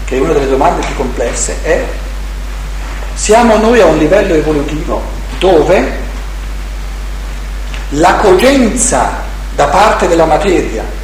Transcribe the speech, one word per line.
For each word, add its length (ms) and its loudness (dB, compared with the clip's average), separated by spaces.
che 140 -4
è 20 0
una 140 0
delle 160 0
domande 360 0
più 100 -6
complesse, 680 -4
è: 200 0
siamo 420 4
noi 240 4
a 60 8
un 120 4
livello 360 4
evolutivo 680 -2
dove 520 4
la 240 2
cogenza 1040 2
da 120 2
parte 420 2
della 160 4
materia 580 0